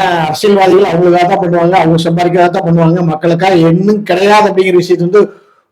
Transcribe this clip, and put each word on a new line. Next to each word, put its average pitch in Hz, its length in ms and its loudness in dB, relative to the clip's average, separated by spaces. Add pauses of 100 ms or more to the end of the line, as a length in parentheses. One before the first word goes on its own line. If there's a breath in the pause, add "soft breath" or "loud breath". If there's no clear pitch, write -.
(200)
அரசியல்வாதிகள் 190 640 2
அவங்களுக்காக 175 440 0
தான் 196 120 -2
பண்ணுவாங்க, 170 320 0
அவங்க 165 260 2
சம்பாதிக்கிறதா 175 520 0
தான் 170 140 -4
பண்ணுவாங்க, 170 400 0
மக்களுக்காக 170 520 -2
என்னும் 185 480 0
கிடையாது 202 460 0
அப்படிங்கிற 185 260 0
விஷயத்தை 170 320 0
வந்து 202 140 2 (500 loud breath)